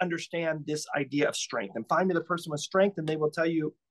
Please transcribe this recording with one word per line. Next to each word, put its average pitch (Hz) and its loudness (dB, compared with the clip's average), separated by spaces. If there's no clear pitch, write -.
understand 165 -2
this 151 -4
idea 143 2
of - -2
strength. 101 -4
And 113 -8
find 175 4
me 180 2
the 165 2
person 170 -2
with 147 -4
strength, 196 2
and 160 -4
they 156 0
will 151 2
tell 160 0
you 160 0